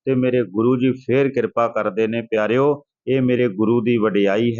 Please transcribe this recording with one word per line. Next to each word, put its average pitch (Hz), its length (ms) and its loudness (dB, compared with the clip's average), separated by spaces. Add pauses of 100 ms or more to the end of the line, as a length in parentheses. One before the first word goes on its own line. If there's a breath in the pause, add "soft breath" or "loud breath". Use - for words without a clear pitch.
ਤੇ 135 100 0
ਮੇਰੇ 127 280 0
ਗੁਰੂ 113 340 0
ਜੀ 127 160 0
ਫੇਰ 131 360 0
ਕਿਰਪਾ 117 400 -2
ਕਰਦੇ 107 380 -2
ਨੇ। 117 160 -4
ਪਿਆਰਿਓ, 120 600 0 (260)
ਇਹ 131 140 2
ਮੇਰੇ 123 260 2
ਗੁਰੂ 107 320 0
ਦੀ 120 160 0
ਵਡਿਆਈ 104 640 0